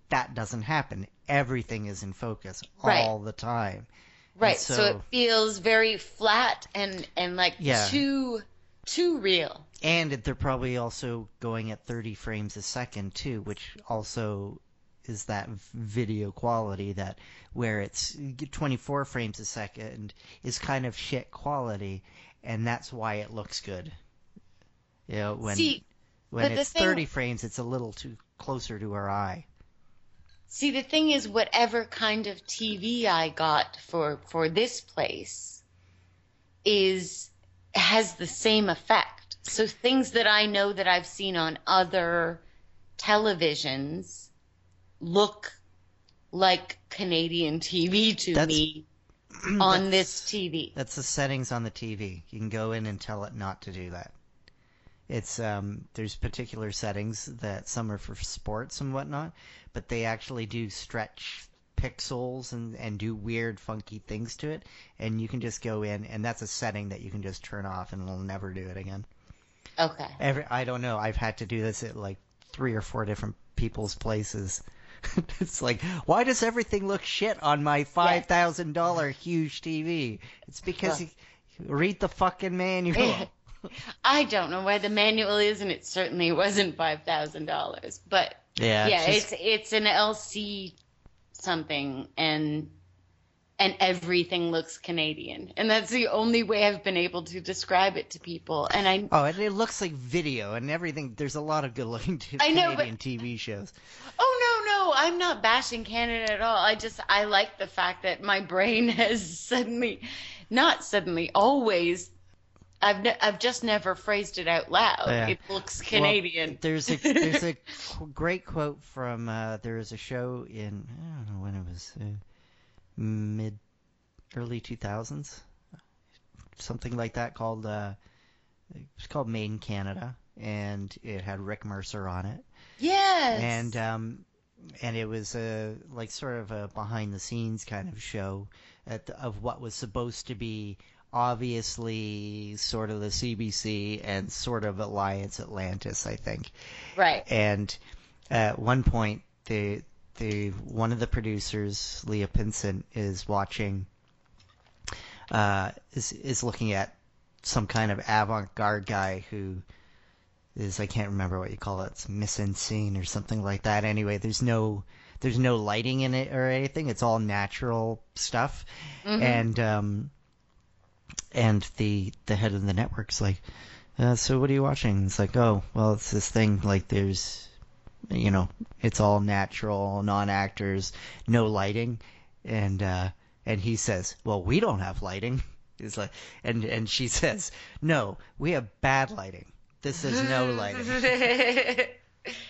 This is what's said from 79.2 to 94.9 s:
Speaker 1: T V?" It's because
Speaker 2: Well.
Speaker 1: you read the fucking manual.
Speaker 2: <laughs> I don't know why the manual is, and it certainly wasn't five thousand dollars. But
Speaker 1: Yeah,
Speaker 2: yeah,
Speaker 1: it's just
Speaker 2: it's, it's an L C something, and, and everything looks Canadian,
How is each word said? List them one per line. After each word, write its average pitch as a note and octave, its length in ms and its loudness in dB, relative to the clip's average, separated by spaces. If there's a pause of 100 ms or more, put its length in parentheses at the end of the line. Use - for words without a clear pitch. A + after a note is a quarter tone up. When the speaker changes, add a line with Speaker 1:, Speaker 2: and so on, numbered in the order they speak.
Speaker 1:
T D#3+ 200 -4
V?" D3+ 380 -2 (280)
It's - 140 -16
because E3+ 380 0
Speaker 2:
Well. E3 100 -8 (580)
Speaker 1:
you C#3 80 -2
read F3+ 240 2
the F#3+ 80 2
fucking F#3 480 0
manual. F#3 760 2 (340)
Speaker 2:
<laughs> - 380 -10
I C#4+ 220 8
don't F#3+ 260 2
know F#3 100 -2
why G3+ 160 4
the G3+ 120 0
manual G#3 480 4
is, G#3 240 4
and G#3 100 0
it - 160 -6
certainly F3 440 2
wasn't F#3+ 440 4
five D#3 260 0
thousand D#3 440 -2
dollars. - 640 -6
But - 280 4 (220)
Speaker 1:
Yeah, A2 300 4
Speaker 2:
yeah, F#3 180 4
Speaker 1:
it's G3+ 160 6
just - 120 -6
Speaker 2:
it's, - 80 -6
it's G#3+ 320 0
an G#3+ 140 4
L G#3 260 6
C G3+ 640 -8 (560)
something, C#3+ 840 -2
and, D#3 540 0 (880)
and F#3+ 220 2
everything F3 720 2
looks E3 260 -2
Canadian, D#3 800 -4